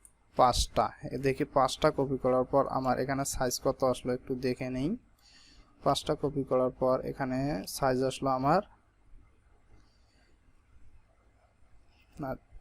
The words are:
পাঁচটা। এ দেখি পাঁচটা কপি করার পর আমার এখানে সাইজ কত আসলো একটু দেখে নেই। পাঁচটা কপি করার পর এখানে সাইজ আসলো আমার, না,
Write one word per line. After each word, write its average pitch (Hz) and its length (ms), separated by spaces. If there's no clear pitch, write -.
পাঁচটা। 123 480
এ - 20
দেখি 135 180
পাঁচটা 135 320
কপি 135 260
করার 127 280
পর 139 100
আমার 131 240
এখানে 135 220
সাইজ 123 200
কত 135 160
আসলো 123 260
একটু - 140
দেখে 127 300
নেই। 135 120
পাঁচটা 143 280
কপি 139 280
করার 127 300
পর 131 160
এখানে 131 280
সাইজ 131 220
আসলো 135 180
আমার, 151 220
না, 131 80